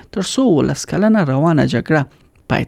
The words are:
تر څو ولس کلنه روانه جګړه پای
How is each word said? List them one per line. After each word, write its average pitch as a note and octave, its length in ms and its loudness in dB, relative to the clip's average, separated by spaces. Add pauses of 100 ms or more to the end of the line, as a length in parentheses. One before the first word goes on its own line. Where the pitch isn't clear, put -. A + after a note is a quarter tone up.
(160)
تر F#3+ 160 -6
څو C4 240 0
ولس C3 380 -2
کلنه G3+ 400 2
روانه C#3 400 2
جګړه C#3 480 -2 (300)
پای - 160 -2